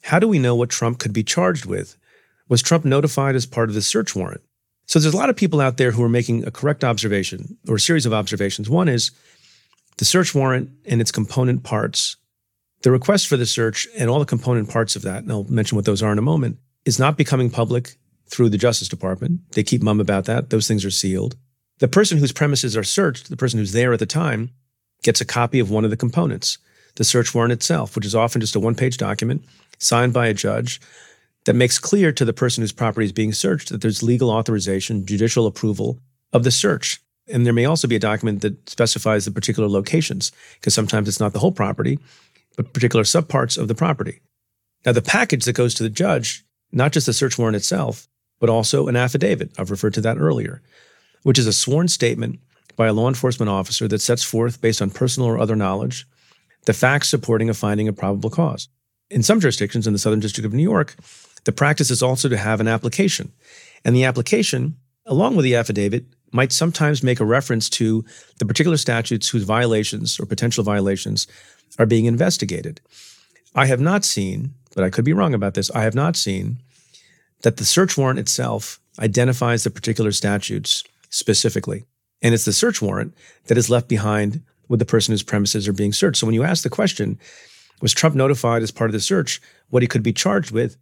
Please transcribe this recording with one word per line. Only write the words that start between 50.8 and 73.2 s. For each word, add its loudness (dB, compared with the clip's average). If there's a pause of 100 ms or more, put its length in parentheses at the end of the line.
which 4
is 2
a 2
sworn 0
statement -2 (360)
by 2
a 2
law 2
enforcement 0
officer -2
that -2
sets 0
forth, -2
based 0
on 0
personal 0
or 0
other 0
knowledge, -2 (600)
the 2
facts 2
supporting 0
a 0
finding 0
of -2
probable -2
cause. -2 (420)
In 0
some 4
jurisdictions, 0
in 2
the 0
Southern 2
District -4
of -4
New 2
York, 0 (500)
the 2
practice 0
is 0
also 0
to 0
have -2
an 2
application. -2 (520)
And 4
the 4
application, 0 (300)
along 0
with 4
the 4
affidavit, -2 (260)
might 0
sometimes 0
make 0
a 2
reference 0
to 0 (320)
the -2
particular 2
statutes -2
whose -2
violations 0
or -6
potential -2
violations -2 (540)
are 4
being 4
investigated. -2 (760)